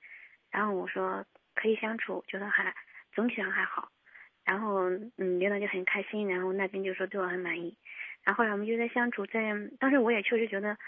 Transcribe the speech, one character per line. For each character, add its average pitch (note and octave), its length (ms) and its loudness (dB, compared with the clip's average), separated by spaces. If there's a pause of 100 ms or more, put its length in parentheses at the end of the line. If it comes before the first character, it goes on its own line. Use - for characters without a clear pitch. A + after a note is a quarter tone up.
(520)
然 G#3 160 2
后 G#3 60 0
我 F3+ 120 -2
说 F#3+ 400 -2 (300)
：“可 A3 140 2
以 G#3+ 80 4
相 A3+ 200 -4
处， F#3 300 -6
觉 F#3+ 100 -8
得 G3+ 120 -6
还， G3 260 2 (380)
总 G#3+ 160 2
体 - 80 -4
上 F#3 120 -2
还 F#3+ 140 0
好。” - 260 -4 (540)
然 F#3+ 160 0
后， G3 300 2 (280)
嗯， F3+ 220 2
领 G3 120 2
导 G3+ 80 0
就 G3+ 80 -2
很 F#3 180 -2
开 G3+ 160 0
心， G#3 260 -2
然 F3+ 140 0
后 F#3 100 0
那 G3 160 0
边 G3 160 -4
就 F#3+ 120 0
说 F#3+ 100 -2
对 G3 160 -4
我 F3+ 60 -2
很 F3+ 120 -4
满 E3+ 220 -4
意。 F3 160 -8 (460)
然 G3+ 100 4
后 G3+ 60 0
后 A#3 40 6
来 G#3+ 80 4
我 G3+ 60 0
们 G#3 80 -2
就 A3+ 100 2
在 A#3 120 0
相 A#3+ 240 2
处， G3+ 160 -4
在， A3 260 0 (260)
当 C4+ 120 4
时 C#4+ 80 8
我 A#3 120 6
也 A3 120 4
确 A#3+ 120 2
实 A3+ 120 4
觉 G3 120 -2
得， G#3 160 -2 (120)